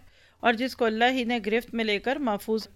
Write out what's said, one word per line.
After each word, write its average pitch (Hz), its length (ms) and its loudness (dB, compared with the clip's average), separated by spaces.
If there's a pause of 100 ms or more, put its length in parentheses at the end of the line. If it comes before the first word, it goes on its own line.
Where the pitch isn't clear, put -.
(440)
और 233 120 4
जिसको 240 300 -2
अल्लाह 226 240 4
ही 262 160 0
ने 240 160 -2
गिरफ्त 214 320 -2
में 226 120 0
लेकर 220 360 0
महफूज 220 540 -2